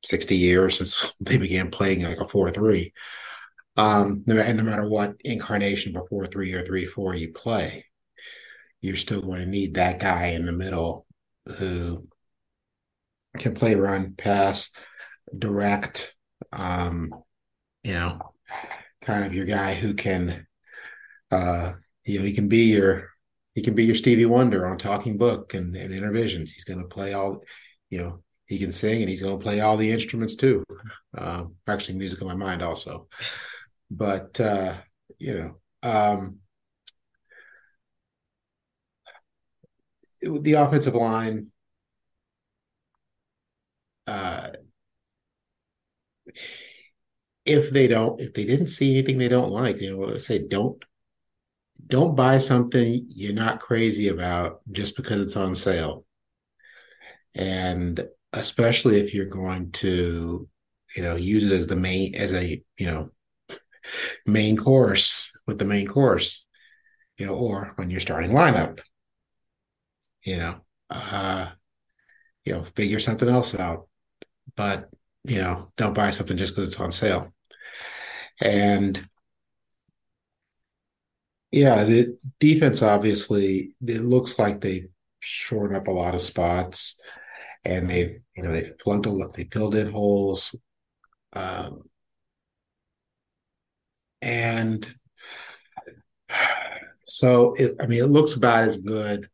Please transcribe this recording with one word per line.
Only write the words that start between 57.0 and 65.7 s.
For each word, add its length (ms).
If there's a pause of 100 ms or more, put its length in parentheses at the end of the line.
And 720 (260)
especially 680
if 140
you're 120
going 460
to, 760 (480)
you 60
know, 140
use 340
it 40
as 120
the 100
main, 380
as 180
a, 300 (160)
you 80
know, 240 (1160)
main 300
course 920
with 120
the 60
main 220